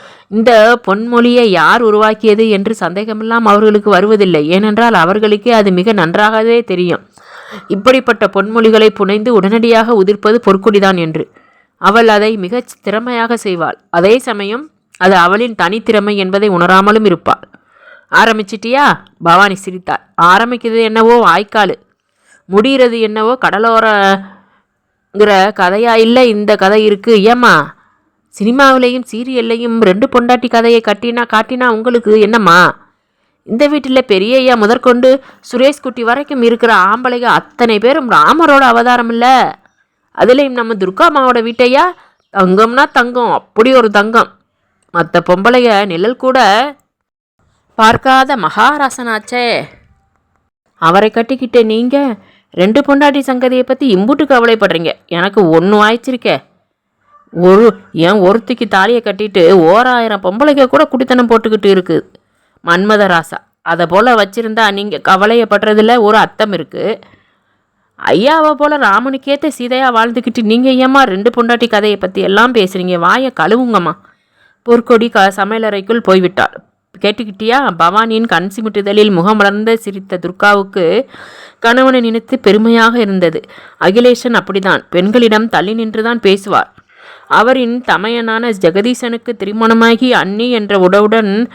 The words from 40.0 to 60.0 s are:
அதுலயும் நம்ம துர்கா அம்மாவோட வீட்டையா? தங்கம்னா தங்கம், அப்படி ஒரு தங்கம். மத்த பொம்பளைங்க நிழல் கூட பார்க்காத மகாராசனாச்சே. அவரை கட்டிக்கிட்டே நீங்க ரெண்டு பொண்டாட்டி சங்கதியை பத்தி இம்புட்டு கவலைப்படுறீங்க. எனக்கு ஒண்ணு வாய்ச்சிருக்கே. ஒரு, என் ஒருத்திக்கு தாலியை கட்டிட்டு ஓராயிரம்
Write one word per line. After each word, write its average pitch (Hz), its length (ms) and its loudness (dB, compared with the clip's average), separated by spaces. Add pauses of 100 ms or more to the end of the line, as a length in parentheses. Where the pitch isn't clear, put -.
அதுலயும் 254 420 2
நம்ம 226 140 -4
துர்கா 190 380 0
அம்மாவோட 254 300 0
வீட்டையா? 247 400 0 (500)
தங்கம்னா 214 600 2
தங்கம், 240 380 -2
அப்படி 226 440 0
ஒரு 233 160 2
தங்கம். 208 480 -2 (540)
மத்த 170 360 -2
பொம்பளைங்க 208 580 2
நிழல் 196 300 -4
கூட 262 220 -2 (1400)
பார்க்காத 262 640 2
மகாராசனாச்சே. 233 1300 -4 (1120)
அவரை 190 400 0
கட்டிக்கிட்டே 240 500 0
நீங்க 247 520 -2 (340)
ரெண்டு 208 300 0
பொண்டாட்டி 285 460 2
சங்கதியை 254 360 0
பத்தி 262 320 -2
இம்புட்டு 233 280 0
கவலைப்படுறீங்க. 226 720 0 (140)
எனக்கு 175 540 0
ஒண்ணு 196 220 2
வாய்ச்சிருக்கே. 226 600 -2 (880)
ஒரு, 190 440 4 (160)
என் 185 280 0
ஒருத்திக்கு 220 480 0
தாலியை 214 360 0
கட்டிட்டு 196 480 0
ஓராயிரம் 214 680 2